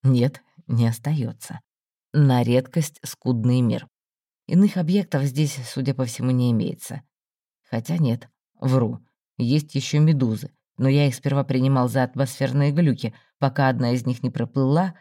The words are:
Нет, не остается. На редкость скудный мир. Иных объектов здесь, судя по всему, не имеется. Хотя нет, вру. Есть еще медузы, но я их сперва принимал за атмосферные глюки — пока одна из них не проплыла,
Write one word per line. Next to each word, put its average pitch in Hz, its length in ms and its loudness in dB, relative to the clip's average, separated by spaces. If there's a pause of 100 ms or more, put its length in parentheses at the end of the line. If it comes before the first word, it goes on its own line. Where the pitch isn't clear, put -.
Нет, 131 400 2 (240)
не 117 200 2
остается. 123 720 -6 (540)
На 131 300 4
редкость 131 600 0
скудный 123 580 0
мир. 107 260 -2 (580)
Иных 196 320 2
объектов 170 460 0
здесь, 139 340 -2 (100)
судя 135 280 -4
по 131 100 -2
всему, 120 240 -4
не 123 220 2
имеется. - 500 -4 (680)
Хотя 123 280 -4
нет, 120 320 -2 (300)
вру. 127 400 0 (380)
Есть 143 360 -2
еще 147 260 -2
медузы, 127 520 0 (260)
но 135 120 0
я 143 180 4
их 123 80 -2
сперва 139 300 -2
принимал 131 420 0
за 127 160 0
атмосферные 135 680 -2
глюки — 143 420 0 (260)
пока 135 300 2
одна 123 240 0
из 120 120 -2
них 123 160 -2
не 127 80 -2
проплыла, 139 720 0